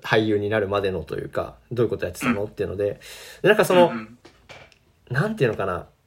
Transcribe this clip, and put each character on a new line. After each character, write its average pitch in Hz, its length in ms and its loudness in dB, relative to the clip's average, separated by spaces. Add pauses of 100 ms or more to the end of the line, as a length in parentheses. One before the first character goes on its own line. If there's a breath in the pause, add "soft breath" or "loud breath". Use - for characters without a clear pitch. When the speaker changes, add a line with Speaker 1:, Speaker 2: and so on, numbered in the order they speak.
Speaker 1:
俳 110 220 2
優 107 140 2
に 104 120 -2
な 110 80 2
る 98 100 0
ま 101 120 2
で 98 100 0
の 87 140 -4
と - 120 -8
い - 80 -6
う - 40 -10
か、 - 260 -6 (160)
ど 117 140 0
う - 20 2
い - 0 -
う 101 40 -4
こ 98 60 -4
と - 80 -6
や 90 60 -6
っ 87 40 -14
て - 60 -14
た 123 120 -2
の？ 101 100 -2
Speaker 2:
う - 40 -2
ん。 - 20 -16
Speaker 1:
っ - 20 -16
て - 140 -6
い - 20 -2
う - 20 -8
の 90 80 -8
で、 101 240 -2 (420 loud breath)
で、 175 60 4
な 214 60 8
ん - 20 6
か 196 80 4
そ 185 100 2
の、 175 140 8
Speaker 2:
う 139 40 -2
ん - 0 -
う 113 80 -8
ん。 110 180 -18 (920)
Speaker 1:
な 147 180 0
ん 220 80 -6
て 139 80 2
い - 20 4
う 113 40 2
の 101 60 -6
か 98 100 -4
な、 90 200 -6 (200)